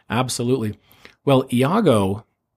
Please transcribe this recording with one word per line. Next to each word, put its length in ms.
Absolutely. 680
Well, 260
Iago, 760